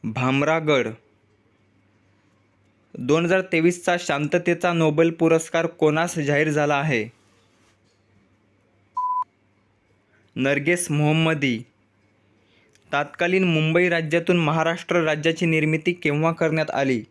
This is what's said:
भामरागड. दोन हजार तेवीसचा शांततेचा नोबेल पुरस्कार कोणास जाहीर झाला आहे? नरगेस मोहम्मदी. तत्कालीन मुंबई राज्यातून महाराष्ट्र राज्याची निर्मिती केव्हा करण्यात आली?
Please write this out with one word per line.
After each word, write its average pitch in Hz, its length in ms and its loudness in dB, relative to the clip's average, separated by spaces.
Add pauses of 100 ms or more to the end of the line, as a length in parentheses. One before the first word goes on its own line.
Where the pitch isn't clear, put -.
भामरागड. 135 840 0 (2000)
दोन 147 260 0
हजार 185 160 2
तेवीसचा 175 600 0
शांततेचा 175 720 0
नोबेल 165 380 2
पुरस्कार 165 560 0
कोणास 160 480 0
जाहीर 147 360 0
झाला 147 260 0
आहे? 135 320 -2 (3250)
नरगेस 143 540 -2
मोहम्मदी. 151 720 0 (1300)
तत्कालीन 175 520 -2
मुंबई 165 440 2
राज्यातून 170 480 0
महाराष्ट्र 165 680 0
राज्याची 160 440 0
निर्मिती 156 460 0
केव्हा 160 400 0
करण्यात 160 380 -2
आली? 131 400 -2